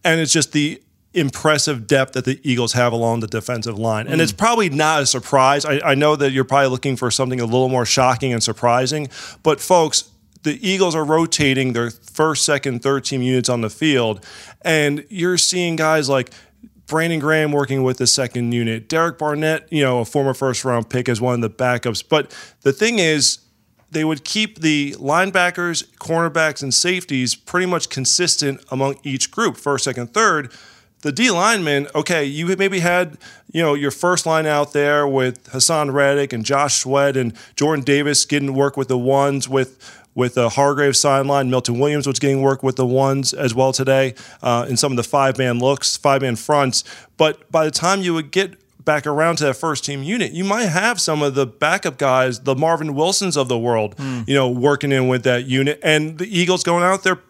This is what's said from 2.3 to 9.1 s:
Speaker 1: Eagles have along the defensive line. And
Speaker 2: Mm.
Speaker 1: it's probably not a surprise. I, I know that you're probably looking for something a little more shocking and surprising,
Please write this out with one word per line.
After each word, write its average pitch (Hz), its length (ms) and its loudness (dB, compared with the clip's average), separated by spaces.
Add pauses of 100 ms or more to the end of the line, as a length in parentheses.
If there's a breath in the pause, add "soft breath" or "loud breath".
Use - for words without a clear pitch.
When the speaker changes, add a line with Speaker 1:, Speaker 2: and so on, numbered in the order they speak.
Speaker 1:
Eagles 123 300 0
have 120 200 2
along 117 280 0
the 110 60 -6
defensive 113 520 -6
line. 113 280 -2
And 156 140 0
Speaker 2:
Mm. 165 40 4
Speaker 1:
it's 117 80 -2
probably 226 380 0
not 151 320 0
a 131 40 0
surprise. 139 600 2
I, 147 180 0
I 143 100 4
know 151 220 4
that 139 160 0
you're 131 120 0
probably 135 240 4
looking 127 280 -2
for 120 140 -2
something 127 300 -2
a 120 40 -2
little 127 240 2
more 127 160 0
shocking 127 480 2
and 113 100 -2
surprising, 127 680 0 (340 loud breath)